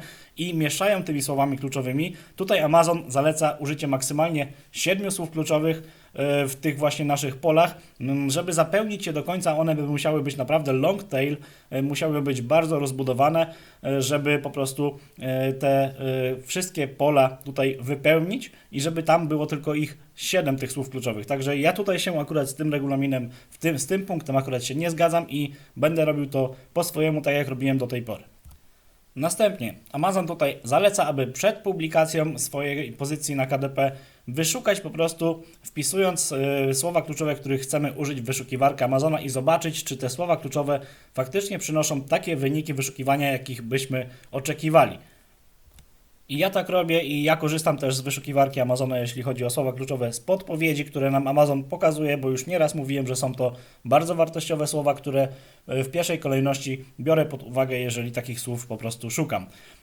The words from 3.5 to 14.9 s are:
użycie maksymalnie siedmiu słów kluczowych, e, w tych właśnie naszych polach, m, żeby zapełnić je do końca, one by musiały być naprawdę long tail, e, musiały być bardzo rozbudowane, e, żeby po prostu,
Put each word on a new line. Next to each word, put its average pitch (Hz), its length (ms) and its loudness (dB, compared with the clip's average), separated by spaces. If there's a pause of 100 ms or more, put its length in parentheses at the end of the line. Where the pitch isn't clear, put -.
użycie 147 280 -4
maksymalnie 147 600 0 (240)
siedmiu 196 400 0
słów 160 200 -6
kluczowych, 156 800 0
e, 143 340 0
w 127 80 -6
tych 139 220 -2
właśnie 147 280 0
naszych 139 320 -2
polach, 165 400 4 (240)
m, 139 300 0
żeby 175 220 -2
zapełnić 196 540 0
je 160 60 -4
do 147 100 -2
końca, 175 340 0
one 160 180 2
by 147 80 -2
musiały 147 400 0
być 139 140 -4
naprawdę 139 360 0
long 170 300 2
tail, 143 340 -2 (320)
e, 135 120 -2
musiały 147 400 0
być 135 200 0
bardzo 156 380 2
rozbudowane, 135 760 2 (300)
e, 135 180 0
żeby 143 380 2
po 143 100 -6
prostu, 139 500 -2 (200)